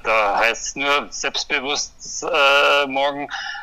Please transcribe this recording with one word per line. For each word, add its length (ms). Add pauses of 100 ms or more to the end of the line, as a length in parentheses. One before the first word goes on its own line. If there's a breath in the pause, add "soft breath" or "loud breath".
da 360
heißt's 360
nur 320
selbstbewusst, 1200
äh, 560
morgen, 420 (340 loud breath)